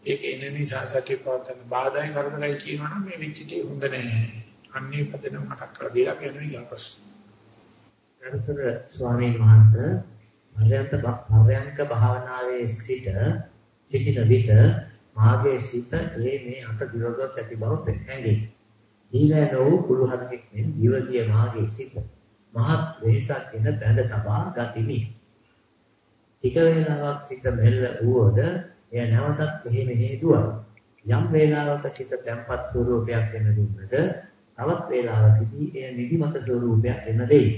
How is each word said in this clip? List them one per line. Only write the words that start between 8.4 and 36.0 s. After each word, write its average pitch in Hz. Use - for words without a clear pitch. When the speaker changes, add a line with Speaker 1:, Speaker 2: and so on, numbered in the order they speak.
Speaker 2:
ස්වාමීන් 120
වහන්සේ, 110
පර්යන්ත 131
භ-, -
පර්යන්ක 110
භාවනාවේ 123
සිට 107
සිටින 113
විට 113
මාගේ 113
සිත 120
ඒ 123
මේ 123
අත 113
දිවගොස් 120
ඇති 113
බව 110
පෙ-, -
හැඟේ. 113
දීලා 151
නොවූ 135
කුළුහරුෙක් 123
මෙන් 107
දිවගිය 120
මාගේ 110
සිත -
මහත් 151
වෙහෙසක් 113
ගෙන 110
බැඳ 110
තබා 107
ගතිමි. 117
ටික 123
වේලාවක් 151
සිත -
මෙල්ල 113
වුවද 113
එය 120
නැවතත් 147
එහෙ 117
මෙහෙ 113
දුවයි. 147
යම් 110
වේලාවක 151
සිත -
තැම්පත් 120
ස්වරූපයක් 117
වෙන 110
දුන්නද 104
තවත් 147
වේලාවකදී 113
එය 131
නිදිමත 147